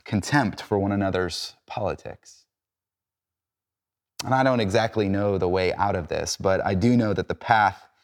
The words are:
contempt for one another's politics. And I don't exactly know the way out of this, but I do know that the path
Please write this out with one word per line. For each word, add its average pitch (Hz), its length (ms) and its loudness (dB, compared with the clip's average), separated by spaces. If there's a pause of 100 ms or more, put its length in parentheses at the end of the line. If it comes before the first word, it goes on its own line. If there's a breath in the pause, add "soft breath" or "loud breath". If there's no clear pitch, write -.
contempt 110 600 0
for 104 160 -2
one 98 120 -2
another's 92 640 -2 (140)
politics. - 760 -10 (1800)
And 127 100 -2
I 131 80 4
don't 131 180 2
exactly 110 480 2
know 98 300 0
the 92 100 0
way 90 260 2
out 98 220 0
of 85 120 -4
this, 78 300 -6
but 95 280 0
I 101 80 0
do 117 240 4
know 110 160 2
that 90 140 -4
the - 80 -4
path 107 520 2 (160)